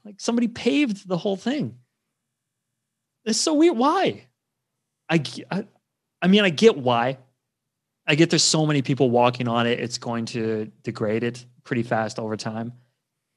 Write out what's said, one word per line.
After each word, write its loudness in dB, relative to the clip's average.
Like, -20
somebody 0
paved -2
the -2
whole -4
thing. -6
It's 0
so 0
weird. 4
Why? 0
I 2
g-, -6
I, -4
I 0
mean, 6
I 2
get 4
why. 0
I 4
get 6
there's 2
so 2
many 2
people 2
walking 2
on 0
it, 0
it's -6
going -6
to -6
degrade -4
it -6
pretty -4
fast -4
over -6
time. -8